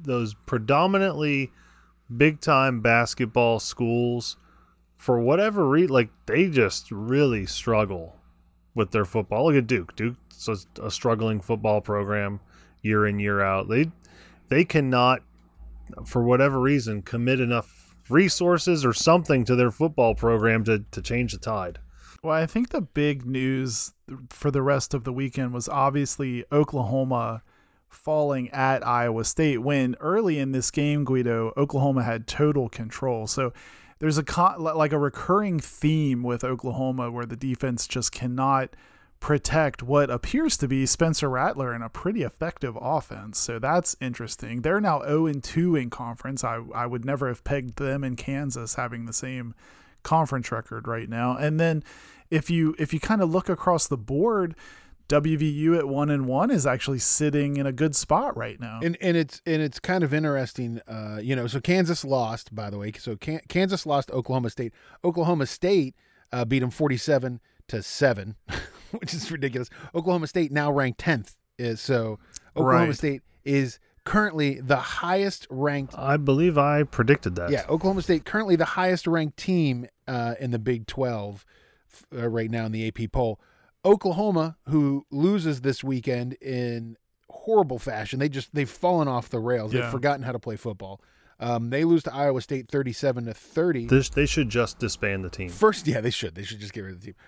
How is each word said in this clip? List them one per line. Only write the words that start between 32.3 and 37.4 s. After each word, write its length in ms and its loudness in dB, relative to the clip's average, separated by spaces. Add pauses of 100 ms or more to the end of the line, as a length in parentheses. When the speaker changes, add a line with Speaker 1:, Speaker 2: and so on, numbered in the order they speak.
Speaker 2:
control. 580 -6
So 280 -2 (460)
there's 180 2
a 60 0
co-, 340 2
li-, 160 -2
like, 180 2
a 80 2
recurring 640 0
theme 600 0
with 220 -2
Oklahoma 640 -2
where 160 -6
the 120 -8
defense 500 -4